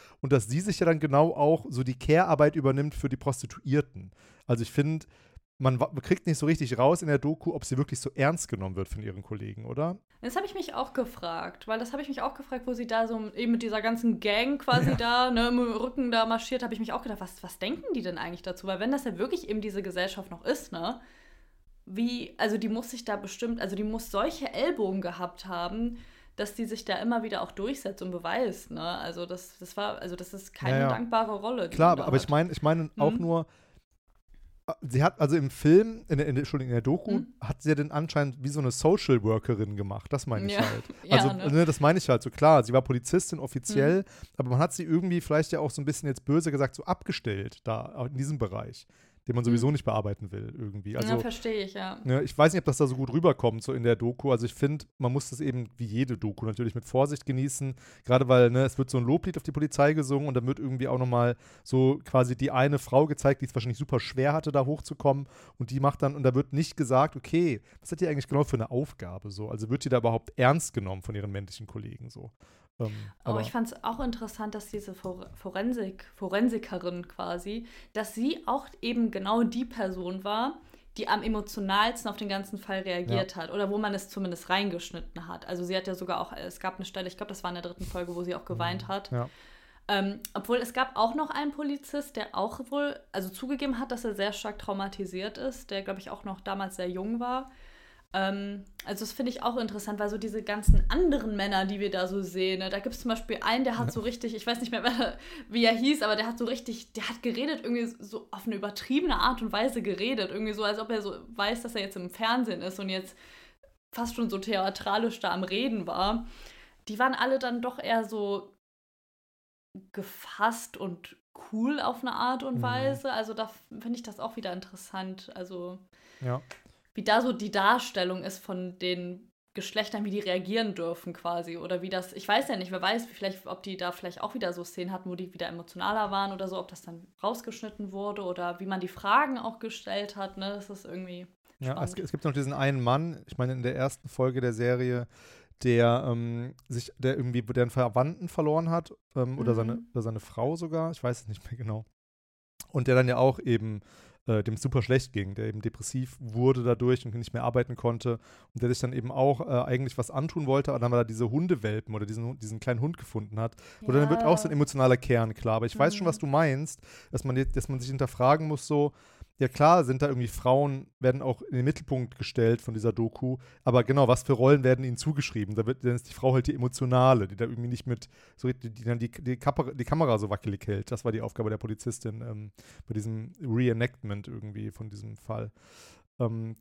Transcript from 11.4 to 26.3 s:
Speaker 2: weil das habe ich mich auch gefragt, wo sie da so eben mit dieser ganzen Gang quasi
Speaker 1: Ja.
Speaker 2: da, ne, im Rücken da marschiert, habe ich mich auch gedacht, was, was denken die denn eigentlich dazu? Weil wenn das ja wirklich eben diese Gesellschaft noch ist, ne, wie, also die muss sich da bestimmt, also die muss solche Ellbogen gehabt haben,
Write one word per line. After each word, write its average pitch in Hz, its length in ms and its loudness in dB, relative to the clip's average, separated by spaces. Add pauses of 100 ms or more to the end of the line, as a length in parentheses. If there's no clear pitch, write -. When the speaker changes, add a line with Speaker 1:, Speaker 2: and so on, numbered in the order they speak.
Speaker 2:
weil 220 120 -2
das 233 140 -8
habe 294 80 -4
ich 285 80 -8
mich 269 120 -8
auch 247 120 -2
gefragt, 254 340 -10
wo 254 60 -2
sie 233 140 -6
da 226 200 2
so 220 260 -4
eben 233 200 0
mit 233 100 2
dieser 214 180 -2
ganzen 226 400 2
Gang 240 400 2
quasi 247 300 4
Speaker 1:
Ja. - 40 4
Speaker 2:
da, 240 360 2
ne, 233 180 4
im 247 100 4
Rücken 240 520 0
da 226 140 4
marschiert, 226 380 -2
habe 233 100 -4
ich 226 60 -4
mich 226 140 -4
auch - 80 -2
gedacht, 208 200 -8
was, - 220 -14
was - 160 -16
denken 254 340 -4
die 247 80 -2
denn 180 160 -6
eigentlich 175 240 -8
dazu? 185 260 -10
Weil 190 120 -2
wenn 226 120 0
das 277 140 0
ja 190 120 -4
wirklich 175 320 -2
eben 214 120 -2
diese 196 220 -6
Gesellschaft 185 480 -6
noch 170 140 -14
ist, - 260 -2
ne, 190 280 -6 (840)
wie, 233 520 -4
also 220 200 0
die 214 120 -2
muss 233 220 -6
sich 247 120 -12
da 208 140 -4
bestimmt, 233 420 -6
also 190 160 -4
die 208 80 -4
muss 220 260 -6
solche 277 440 -4
Ellbogen 208 480 0
gehabt 175 460 -8
haben, 202 500 -4 (400)